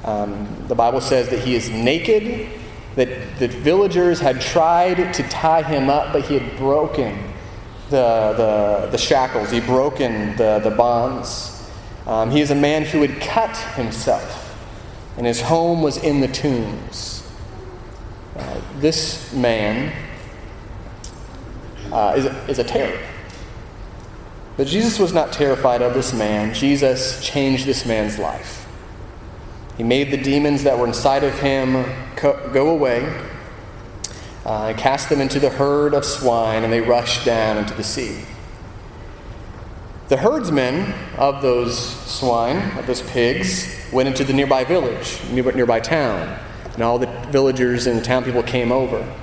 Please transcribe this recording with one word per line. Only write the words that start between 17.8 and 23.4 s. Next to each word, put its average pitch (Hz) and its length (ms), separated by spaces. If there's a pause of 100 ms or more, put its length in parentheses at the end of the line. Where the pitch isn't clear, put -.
Uh, - 260 (180)
this - 540
man, 120 600 (2000)
uh, 104 260
is 135 80
a, 131 240
is 131 100
a 120 40
terror. - 360 (1600)